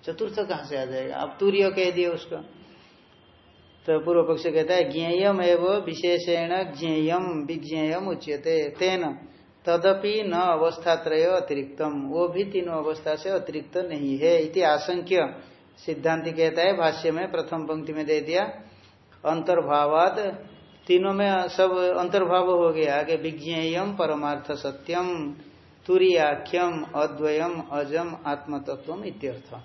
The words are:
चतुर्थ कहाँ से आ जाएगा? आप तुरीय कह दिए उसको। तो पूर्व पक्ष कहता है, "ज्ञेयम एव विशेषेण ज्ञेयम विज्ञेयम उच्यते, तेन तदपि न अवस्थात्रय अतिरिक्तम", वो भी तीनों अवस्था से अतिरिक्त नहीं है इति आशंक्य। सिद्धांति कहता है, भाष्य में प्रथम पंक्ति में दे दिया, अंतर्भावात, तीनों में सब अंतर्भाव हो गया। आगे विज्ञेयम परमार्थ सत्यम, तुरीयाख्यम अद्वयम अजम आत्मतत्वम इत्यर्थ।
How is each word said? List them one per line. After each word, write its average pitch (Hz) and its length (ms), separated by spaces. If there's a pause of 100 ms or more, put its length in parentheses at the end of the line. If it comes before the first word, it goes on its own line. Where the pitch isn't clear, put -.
चतुर्थ 202 340
कहाँ 185 240
से 147 140
आ 131 80
जाएगा? 131 300
आप 143 240
तुरीय 196 300
कह 185 220
दिए 175 160
उसको। 165 360 (1400)
तो 156 140
पूर्व 165 340
पक्ष 160 140
कहता 160 260
है, 175 160
"ज्ञेयम 180 520
एव 180 440
विशेषेण 175 800
ज्ञेयम 160 840
विज्ञेयम 160 600
उच्यते, 151 600
तेन 175 580 (380)
तदपि 190 580
न 190 80
अवस्थात्रय 165 920
अतिरिक्तम", 156 600
वो 147 420
भी 175 160
तीनों 185 300
अवस्था 156 420
से 170 140
अतिरिक्त 156 480
नहीं 147 400
है 160 260
इति 160 180
आशंक्य। 170 760 (420)
सिद्धांति 165 540
कहता 160 300
है, 190 160
भाष्य 165 340
में 175 200
प्रथम - 320
पंक्ति 156 300
में 151 120
दे 151 140
दिया, 170 420 (640)
अंतर्भावात, 165 1200 (380)
तीनों 185 260
में 196 340
सब 185 520
अंतर्भाव 180 440
हो 175 300
गया। 151 220
आगे 156 200
विज्ञेयम 160 800
परमार्थ 147 580
सत्यम, 151 840 (520)
तुरीयाख्यम 175 960
अद्वयम 156 880
अजम 151 540
आत्मतत्वम 143 800
इत्यर्थ। 123 600